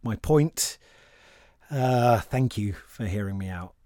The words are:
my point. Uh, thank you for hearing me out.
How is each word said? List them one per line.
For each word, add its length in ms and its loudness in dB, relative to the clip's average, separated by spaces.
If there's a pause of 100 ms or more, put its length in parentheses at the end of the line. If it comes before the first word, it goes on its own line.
my 140 -4
point. 600 0 (920)
Uh, 480 4
thank 400 -2
you 160 -2 (140)
for 180 -10
hearing 320 -4
me 100 -6
out. 260 -12 (120)